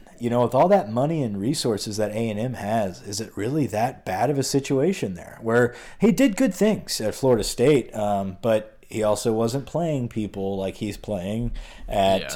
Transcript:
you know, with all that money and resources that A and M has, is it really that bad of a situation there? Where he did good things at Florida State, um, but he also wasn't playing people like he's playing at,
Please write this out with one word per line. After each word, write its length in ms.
you 100
know, 140
with 120
all 120
that 240
money 320
and 160
resources 580
that 140
A 180
and 100
M 160
has, 480
is 180
it 160
really 300
that 360
bad 260
of 80
a 60
situation 680
there? 280
Where 320
he 120
did 240
good 180
things 460
at 160
Florida 300
State, 500
um, 460
but 320
he 140
also 300
wasn't 320
playing 420
people 500
like 180
he's 200
playing 560
at, 320